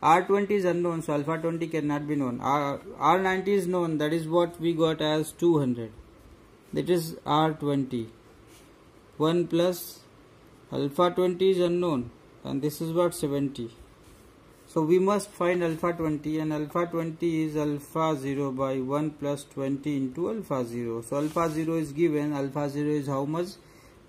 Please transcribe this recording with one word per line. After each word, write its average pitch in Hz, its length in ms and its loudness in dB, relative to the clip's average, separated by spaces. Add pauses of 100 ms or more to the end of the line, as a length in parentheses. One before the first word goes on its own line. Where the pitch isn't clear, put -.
R 170 220 6
twenty 202 320 2
is 196 100 2
unknown, 170 380 0
so 156 100 -2
alpha 147 240 0
twenty 165 300 -2
cannot 147 400 -2
be 151 80 0
known. 123 260 -2
R, 139 400 0 (160)
R 156 220 4
ninety 190 340 2
is 190 140 2
known, 170 320 0
that 151 120 2
is 160 160 -2
what 170 320 2
we 165 140 0
got 160 280 2
as 151 320 0
two 170 260 4
hundred. 120 320 -2 (800)
That 151 180 -2
is 165 260 0 (120)
R 156 260 4
twenty. 139 560 -2 (1080)
One 165 280 2
plus 175 540 0 (720)
alpha 143 400 2
twenty 185 400 2
is 180 80 2
unknown, 175 500 2 (340)
and 135 200 -4
this 147 180 -2
is 165 100 -4
what, 170 220 2
seventy. 139 560 -2 (960)
So - 160 -2
we 160 160 4
must 196 320 2
find 175 340 0
alpha 170 300 -2
twenty, 156 460 -2
and 156 120 -2
alpha 151 360 -2
twenty 165 560 -2
is 151 120 -4
alpha 151 640 -2
zero 139 320 -2
by 135 280 -2
one 143 320 -2
plus 143 320 -6
twenty 139 540 -4
into 135 340 -2
alpha 147 340 -2
zero. 117 380 -6
So 143 140 -4
alpha 151 340 0
zero 160 240 -2
is 156 160 -2
given, 151 420 0
alpha 139 360 -2
zero 147 200 -2
is 147 160 0
how 139 200 -2
much? 170 240 -2 (600)